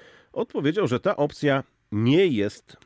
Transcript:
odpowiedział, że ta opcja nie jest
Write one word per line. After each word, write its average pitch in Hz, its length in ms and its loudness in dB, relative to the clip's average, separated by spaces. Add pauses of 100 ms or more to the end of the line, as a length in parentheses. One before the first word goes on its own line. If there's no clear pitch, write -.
(340)
odpowiedział, 175 540 -2
że 117 120 -2
ta 196 160 -2
opcja 143 480 0 (280)
nie 131 360 4
jest 104 580 -4